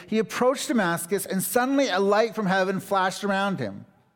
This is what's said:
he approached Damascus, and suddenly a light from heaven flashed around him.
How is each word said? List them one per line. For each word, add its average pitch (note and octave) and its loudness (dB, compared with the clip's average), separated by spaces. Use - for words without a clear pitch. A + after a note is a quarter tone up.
he A3 0
approached - 0
Damascus, F#3 0
and F#3 -2
suddenly C4 2
a F#3 0
light G3+ 2
from G#3+ -2
heaven F#3+ 2
flashed F#3+ -2
around G3 0
him. G#2 -8